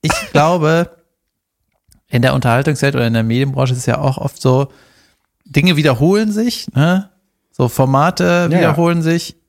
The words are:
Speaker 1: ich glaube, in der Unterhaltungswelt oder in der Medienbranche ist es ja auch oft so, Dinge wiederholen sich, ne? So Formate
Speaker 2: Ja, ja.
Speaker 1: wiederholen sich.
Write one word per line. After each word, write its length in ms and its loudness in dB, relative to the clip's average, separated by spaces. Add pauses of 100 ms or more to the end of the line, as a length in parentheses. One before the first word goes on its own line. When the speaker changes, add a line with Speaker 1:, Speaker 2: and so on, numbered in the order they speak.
Speaker 1:
ich 120 -4 (200)
glaube, 580 2 (1160)
in 140 0
der 120 2
Unterhaltungswelt 640 0
oder 100 0
in 80 0
der 80 0
Medienbranche 500 0
ist 80 -4
es 60 -6
ja 120 -2
auch 200 -2
oft 240 -8
so, 300 0 (720)
Dinge 320 0
wiederholen 560 2
sich, 420 -4
ne? 360 0 (420)
So 160 -2
Formate 560 0
Speaker 2:
Ja, 240 2
ja. 100 2
Speaker 1:
wiederholen 440 0
sich. 340 -2 (120)